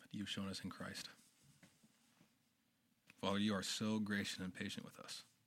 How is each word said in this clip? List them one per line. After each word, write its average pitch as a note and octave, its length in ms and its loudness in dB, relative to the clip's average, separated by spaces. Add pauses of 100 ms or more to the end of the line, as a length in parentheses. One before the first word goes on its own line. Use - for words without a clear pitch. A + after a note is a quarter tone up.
that - 160 -8
you've G2+ 120 -2
shown G2 180 -2
us F#2+ 160 -4
in F#2+ 60 -4
Christ. - 400 -6 (2000)
Father, G2 180 4
you G#2 160 6
are F#2+ 80 4
so A2 380 2
gracious G2+ 400 2
and F#2 160 -4
patient - 300 -4
with - 180 -14
us. - 200 -8 (240)